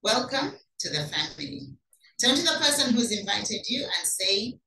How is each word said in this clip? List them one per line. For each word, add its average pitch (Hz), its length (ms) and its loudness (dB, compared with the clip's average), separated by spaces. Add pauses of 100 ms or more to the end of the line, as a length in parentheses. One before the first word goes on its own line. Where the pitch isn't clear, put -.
Welcome 254 500 0 (260)
to 175 100 -6
the 147 180 -2
family. 143 680 -6 (480)
Turn 254 140 6
to 339 60 2
the 311 180 2
person 285 340 4
who's 233 160 2
invited 208 580 -2
you 269 140 -2
and - 240 -2
say 202 600 0